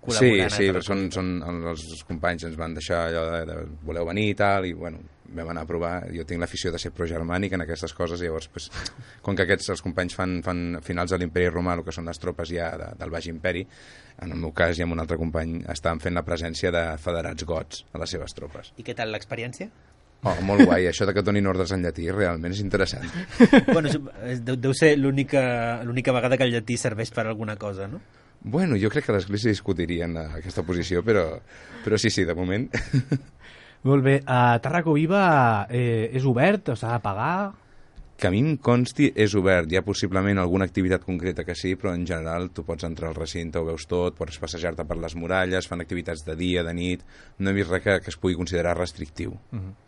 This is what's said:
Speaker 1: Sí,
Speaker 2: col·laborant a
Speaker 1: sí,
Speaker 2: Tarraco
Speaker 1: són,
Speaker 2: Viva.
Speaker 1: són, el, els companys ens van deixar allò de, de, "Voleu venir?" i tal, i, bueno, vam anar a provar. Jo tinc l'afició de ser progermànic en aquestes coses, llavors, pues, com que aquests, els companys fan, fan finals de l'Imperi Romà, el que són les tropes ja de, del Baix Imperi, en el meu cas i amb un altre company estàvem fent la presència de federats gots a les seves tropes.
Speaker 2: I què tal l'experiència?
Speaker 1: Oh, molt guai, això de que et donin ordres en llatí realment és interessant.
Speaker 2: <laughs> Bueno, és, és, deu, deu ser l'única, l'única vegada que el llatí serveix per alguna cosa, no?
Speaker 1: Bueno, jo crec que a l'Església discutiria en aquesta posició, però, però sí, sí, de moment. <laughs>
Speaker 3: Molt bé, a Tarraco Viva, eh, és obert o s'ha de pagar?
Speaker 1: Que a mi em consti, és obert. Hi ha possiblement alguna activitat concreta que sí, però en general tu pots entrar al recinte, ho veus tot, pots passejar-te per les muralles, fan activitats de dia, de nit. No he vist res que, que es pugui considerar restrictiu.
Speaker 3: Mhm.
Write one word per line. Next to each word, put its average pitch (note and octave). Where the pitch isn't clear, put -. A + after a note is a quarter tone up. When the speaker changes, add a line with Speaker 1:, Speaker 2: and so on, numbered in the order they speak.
Speaker 1:
Sí, A#2+
Speaker 2:
col·laborant A2
a F2+
Speaker 1:
sí, G2
Speaker 2:
Tarraco F2+
Speaker 1:
són, G2
Speaker 2:
Viva. F2
Speaker 1:
són, F#2
el, F2
els E2
companys E2+
ens D#2+
van E2
deixar D#2+
allò E2
de, E2+
de, D#2+
"Voleu E2
venir?" G#2
i G2
tal, G2+
i, F2
bueno, E2
vam E2
anar E2
a -
provar. E2+
Jo D#2+
tinc E2+
l'afició F2
de E2+
ser E2+
progermànic E2+
en F#2
aquestes D#2+
coses, F2
llavors, E2
pues, -
com G2+
que G2
aquests, F#2
els F2+
companys F2+
fan, F#2
fan F2
finals F2
de F#2
l'Imperi F2
Romà, F2
el E2
que -
són E2+
les E2
tropes E2+
ja E2+
de, D#2+
del D#2+
Baix E2
Imperi, F2
en -
el E2
meu E2
cas E2+
i F2
amb E2+
un E2
altre D#2+
company E2
estàvem E2
fent F2
la E2
presència E2
de E2+
federats E2
gots D#2+
a D#2+
les D#2+
seves D2+
tropes. -
Speaker 2:
I A#2+
què A#2+
tal A2
l'experiència? A#2+
Speaker 1:
Oh, F#2
molt G2
guai, F2
això E2+
de G2
que G2
et F#2
donin G2+
ordres F#2
en F#2
llatí E2
realment F2
és G2+
interessant. F#2+
Speaker 2:
<laughs> B3+
Bueno, D#3+
és, D3+
és, B2
deu, B2+
deu C3+
ser D3+
l'única, C3
l'única A#2+
vegada B2
que C3
el B2
llatí A#2
serveix A2
per A2
alguna G#2+
cosa, G2+
no? C#3
Speaker 1:
Bueno, C#3+
jo G2+
crec D3
que -
a G#2
l'Església G2+
discutiria E2+
en E2
aquesta D#2+
posició, F2
però, F#2
però G#2+
sí, A2
sí, G2
de E2
moment. F2+
<laughs> -
Speaker 3:
Molt C3+
bé, C#3
a B2
Tarraco D#3+
Viva, D#3
eh, A#2
és C3
obert D#3
o A#2
s'ha A#2
de A#2
pagar? D#3+
Speaker 1:
Que -
a F#2
mi G2
em D#3
consti, B2
és G#2
obert. F2+
Hi F2
ha F2
possiblement G2
alguna F#2
activitat F#2
concreta F2+
que F2
sí, F#2
però F#2+
en F2
general E2+
tu -
pots E2
entrar E2
al D#2
recinte, E2
ho E2
veus E2
tot, F2+
pots E2
passejar-te E2
per E2
les E2
muralles, F#2
fan F2
activitats E2
de D#2+
dia, F2+
de E2+
nit. F2+
No G2
he G2
vist E2+
res F2+
que, F#2+
que -
es -
pugui F#2
considerar F2
restrictiu. -
Speaker 3:
Mhm. G2